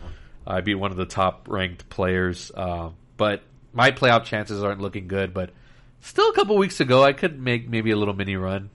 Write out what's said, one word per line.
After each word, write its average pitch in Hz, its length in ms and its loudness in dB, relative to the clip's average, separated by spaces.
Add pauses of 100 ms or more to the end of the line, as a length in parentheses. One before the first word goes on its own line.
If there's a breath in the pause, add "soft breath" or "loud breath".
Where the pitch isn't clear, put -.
(460 soft breath)
I 92 140 -2
beat 98 160 0
one 98 160 -4
of 90 40 -10
the 90 100 -4
top 92 420 -2
ranked 92 400 -6
players, 92 640 -2
uh, 85 360 -6 (260)
but 104 260 0 (300)
my 123 200 6
playoff 120 320 4
chances 104 380 -6
aren't 98 180 -2
looking 98 280 -8
good, 95 260 -4
but 92 160 -6 (500 soft breath)
still - 300 2
a 440 40 -2
couple 214 220 2
weeks 196 240 2
ago, 131 220 6
I 139 100 6
could 156 280 -2
make 120 280 -2
maybe 113 240 0
a 104 40 4
little 104 180 0
mini 98 220 -4
run, 95 380 -4